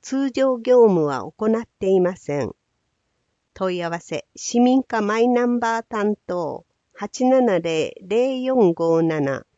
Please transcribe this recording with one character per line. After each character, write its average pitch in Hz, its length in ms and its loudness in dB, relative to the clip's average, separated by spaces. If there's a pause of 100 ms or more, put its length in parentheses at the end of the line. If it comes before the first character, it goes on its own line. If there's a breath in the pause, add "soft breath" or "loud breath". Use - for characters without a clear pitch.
通 269 300 -4
常 262 260 0
業 240 300 6
務 175 180 4
は 135 260 -4
行 214 140 -8
っ 220 200 0 (140)
て 196 80 -2
い 190 140 4
ま 180 160 0
せ 143 260 -4
ん。 104 100 -6 (1000)
問 185 240 -4
い 175 60 -6
合 170 60 -4
わ 170 100 -6
せ、 - 260 -10 (100)
市 - 240 -12
民 254 240 2
課 226 180 -4
マ 214 180 -2
イ 240 100 2
ナ 240 160 0
ン 240 140 -2
バ 226 240 -4
ー - 20 -16
担 214 300 -4 (120)
当、 165 380 -8 (280)
八 - 320 -6
七 247 340 2
零 165 420 -4
零 247 400 -2
四 247 320 2
五 165 280 0
七。 156 440 -2 (120)